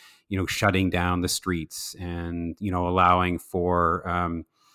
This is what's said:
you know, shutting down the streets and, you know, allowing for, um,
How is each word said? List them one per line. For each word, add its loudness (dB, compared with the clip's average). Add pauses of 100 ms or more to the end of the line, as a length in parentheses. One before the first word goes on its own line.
(300)
you -4
know, 0
shutting 2
down 0
the 0
streets -6
and, -6
you -4
know, 0
allowing 4
for, 0
um, -4 (300)